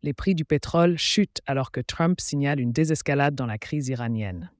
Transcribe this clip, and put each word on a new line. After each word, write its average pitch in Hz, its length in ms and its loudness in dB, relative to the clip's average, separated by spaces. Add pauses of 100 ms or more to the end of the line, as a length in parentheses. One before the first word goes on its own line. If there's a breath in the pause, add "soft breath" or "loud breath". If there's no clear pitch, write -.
Les 147 100 -2
prix 190 220 0
du 160 100 0
pétrole 170 540 2
chutent - 480 0
alors 135 240 -2
que 131 100 -6
Trump 170 400 0
signale 143 400 -2
une 120 120 0
désescalade 147 640 2
dans 131 120 -4
la 110 100 -4
crise 143 320 -6
iranienne. 110 720 -4